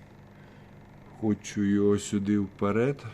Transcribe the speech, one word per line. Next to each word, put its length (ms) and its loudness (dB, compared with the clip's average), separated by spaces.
хочу 420 -2
його 340 4
сюди 420 0
вперед 640 -2